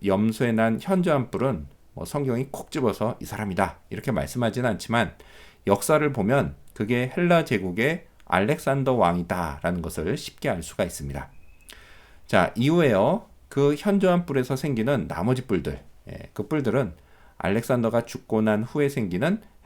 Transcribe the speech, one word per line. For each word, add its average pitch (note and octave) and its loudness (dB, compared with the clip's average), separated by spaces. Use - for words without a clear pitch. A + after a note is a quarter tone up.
염소에 A2 2
난 A2+ 2
현저한 E3+ 0
뿔은 A2 -2
뭐 - -12
성경이 C3+ -2
콕 - -12
집어서 A2+ 0
"이 - -10
사람이다" G2 -4
이렇게 - -4
말씀하진 A#2 -2
않지만, A2 0
역사를 D3 4
보면 G#2+ 0
그게 B2 -2
헬라 E3+ 4
제국의 A2+ -2
알렉산더 C3+ 0
왕이다라는 F2 0
것을 D#2+ -4
쉽게 - -8
알 F#2 -2
수가 - -6
있습니다. C#2 -8
자, F#2 4
이후에요, C#3 4
그 C#3+ 2
현저한 F#3 2
뿔에서 C3 0
생기는 B2 0
나머지 A#2+ -2
뿔들, D#2 -2
예, - -14
그 G#2 -8
뿔들은 B2+ 0
알렉산더가 A#2 0
죽고 - -2
난 G#2+ 2
후에 C#3+ -2
생기는 C3+ -2